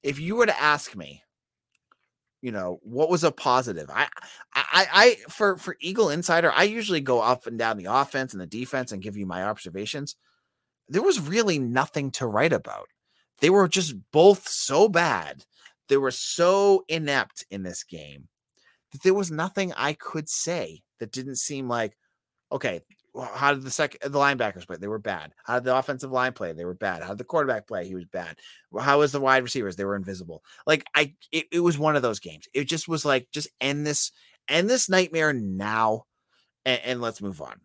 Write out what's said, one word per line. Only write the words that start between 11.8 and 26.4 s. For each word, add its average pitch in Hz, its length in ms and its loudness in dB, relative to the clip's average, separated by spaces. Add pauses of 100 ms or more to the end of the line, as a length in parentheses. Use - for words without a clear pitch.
to 123 140 -4
write 120 260 2
about. 50 360 -6 (500)
They 156 120 6
were 190 180 6
just 160 260 0 (180)
both 190 360 8
so 170 400 4
bad. 107 560 0 (440)
They 139 80 6
were 135 140 2
so 190 800 4
inept 147 640 -2
in 98 120 -10
this 90 220 -10
game 73 440 -18 (640)
that 139 120 -18
there 190 120 4
was 196 160 -2
nothing 180 460 -4
I 147 180 -2
could - 340 -10
say 117 540 -6 (160)
that 110 140 -10
didn't 131 240 -8
seem 135 320 -4
like, 117 280 -2 (560)
"Okay, 117 300 -6 (320)
well, 127 200 -10
how 143 180 2
did 135 120 -4
the 131 60 -10
sec-, - 300 -4
the 139 100 -6
linebackers 131 560 0
play? 87 120 -12
They 95 80 -10
were 107 120 -6
bad. 92 340 -8 (120)
How 117 100 -4
did 123 100 -2
the 127 120 0
offensive 131 360 -4
line 127 200 0
play? 87 200 -8